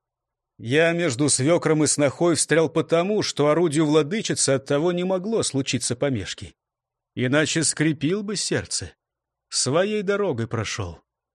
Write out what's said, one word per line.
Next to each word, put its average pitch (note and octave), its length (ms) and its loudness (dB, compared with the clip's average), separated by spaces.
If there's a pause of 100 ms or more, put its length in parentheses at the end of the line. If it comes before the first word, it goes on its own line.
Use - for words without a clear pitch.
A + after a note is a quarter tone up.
(580)
«Я D3+ 360 2
между D3+ 340 0
свекром D#3 560 2
и C#3+ 40 4
снохой D3 480 2
встрял D#3 340 2
потому, E3+ 520 0
что - 280 0
орудию D#3 360 2
владычицы D#3 640 0
от C3+ 140 0
того D3+ 260 2
не F3 120 -2
могло F#3 400 0
случиться C3 520 -2
помешки. A#2 600 -4 (600)
Иначе C#3+ 480 0
скрепил D#3+ 600 0
бы G3+ 120 -6
сердце. - 580 -4 (560)
Своей G3 540 0
дорогой F3+ 440 -2
прошел. G2 540 -6 (340)